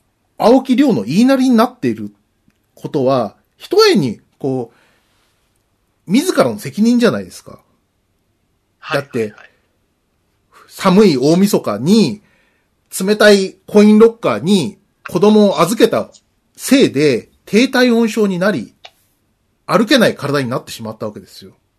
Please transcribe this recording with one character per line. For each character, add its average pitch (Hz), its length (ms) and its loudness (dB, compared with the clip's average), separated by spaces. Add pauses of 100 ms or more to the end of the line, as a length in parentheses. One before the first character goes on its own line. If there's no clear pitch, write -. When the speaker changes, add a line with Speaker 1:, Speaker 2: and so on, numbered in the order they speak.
(360)
Speaker 1:
青 240 260 4
木 254 140 -2
亮 269 160 2
の 117 120 -4
言 147 160 -2
い 240 40 4
な 269 120 2
り 262 120 0
に 247 80 2
な 220 80 4
っ 233 160 -6
て 135 80 -4
い 113 60 -2
る 104 200 -14 (600)
こ - 160 -16
と 139 160 -2
は、 127 320 -2 (180)
ひ - 140 -20
と 392 160 2
え 370 100 2
に、 127 240 -4 (180)
こ 131 360 -8 (1300)
う、 156 60 -10
自 330 240 0
ら - 80 2
の 117 140 -6
責 139 240 -8
任 240 160 2
じ 233 80 0
ゃ 196 40 2
な 101 100 -4
い 98 40 -12
で - 60 -20
す - 120 -20
か。 - 200 -20 (1160)
Speaker 2:
は - 200 -8
い。 - 20 -6
Speaker 1:
だ 135 60 -10
っ - 40 -20
て、 110 220 -6
Speaker 2:
は - 100 -20
い。 - 80 -20 (1200)
Speaker 1:
寒 190 380 2
い 156 100 2
大 147 220 2
晦 202 240 0
日 104 160 -6
に、 160 420 0 (760)
冷 196 200 -4
た 214 160 6
い 196 240 0 (100)
コ 208 160 4
イ 214 100 6
ン 214 60 4
ロ 226 120 6
ッ 226 100 -12
カ 135 140 -2
ー 104 100 -8
に 156 340 -2 (300)
子 - 100 -4
供 208 300 4
を 156 120 -2
預 180 160 -2
け 240 120 4
た 110 220 -6 (460)
せ 254 280 0
い 131 80 0
で、 131 360 -2 (160)
低 240 240 0
体 254 220 0
温 226 180 0
症 214 200 -2
に 185 100 -6
な 190 140 -2
り、 135 200 -10 (920)
歩 196 200 0
け 285 120 2
な 208 80 2
い 113 80 -2
体 143 280 -6
に 123 60 -8
な 127 120 -8
っ - 40 -16
て - 60 -20
し - 140 -16
ま 110 80 -12
っ 107 60 -20
た 117 80 -10
わ 107 60 -12
け 107 60 -20
で 92 80 -20
す - 180 -20
よ。 95 120 -20 (220)